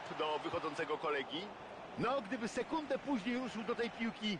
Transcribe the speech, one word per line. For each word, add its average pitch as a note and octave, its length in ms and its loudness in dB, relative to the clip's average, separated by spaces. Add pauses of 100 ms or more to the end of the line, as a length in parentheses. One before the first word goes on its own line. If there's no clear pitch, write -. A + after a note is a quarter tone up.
(180)
do D3+ 220 2
wychodzącego D#3 580 0
kolegi. D3 440 0 (560)
No, B3+ 240 4
gdyby A3 260 -2
sekundę C#4 520 0
później A#3+ 380 2
ruszył A#3 260 -2
do A3+ 120 2
tej A#3 160 0
piłki, G#3+ 480 0